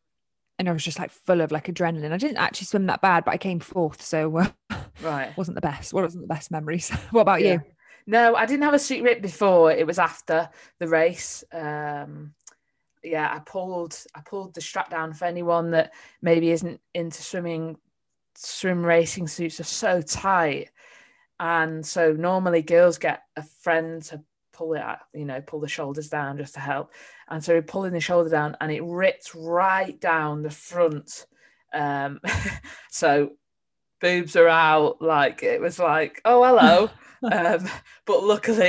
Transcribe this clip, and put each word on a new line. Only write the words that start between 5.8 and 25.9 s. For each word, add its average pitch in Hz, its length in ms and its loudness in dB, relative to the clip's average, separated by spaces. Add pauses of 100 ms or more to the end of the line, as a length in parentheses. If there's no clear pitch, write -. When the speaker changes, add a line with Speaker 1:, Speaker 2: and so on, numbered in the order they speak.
Speaker 1:
What 185 120 -2
wasn't 170 200 -8
the 90 100 -12
best - 160 -12
memories? 160 380 -6
<laughs> - 240 -10
What 226 100 6
about 190 200 4
Speaker 2:
Yeah. 196 100 4
Speaker 1:
you? 170 80 0 (460)
Speaker 2:
No, 233 280 6
I 214 120 2
didn't 285 180 0
have 294 100 4
a 285 40 6
suit 254 260 -4
rip 233 180 2
before. 180 480 4
It 160 160 2
was 170 120 -4
after 165 500 -2 (300)
the 170 100 -6
race. 165 640 0
Um, 151 800 -10 (720)
yeah, 156 280 -2
I 151 80 -8
pulled, 180 560 -10 (180)
I 151 80 -18
pulled 190 320 -12
the 165 60 -14
strap - 300 -6
down. 160 220 -6
For 156 140 -6
anyone 170 460 -2
that 160 200 2 (280)
maybe 165 300 2
isn't 170 300 -2 (140)
into 170 280 -8
swimming, 165 540 -8 (580)
swim 180 500 -4
racing 170 440 2
suits 170 320 -8
are 160 40 -12
so 180 380 -2
tight, 165 680 -2 (680)
and 160 480 -2
so 165 260 2
normally 175 500 0
girls 170 360 4
get - 240 -4 (140)
a 151 60 -12
friend 165 600 -4
to 156 180 -18 (300)
pull 160 220 -6
it 147 80 -6
out, 110 180 -10 (140)
you 147 120 -10
know, 135 160 -10
pull 151 180 -12
the 151 80 -8
shoulders 151 400 -10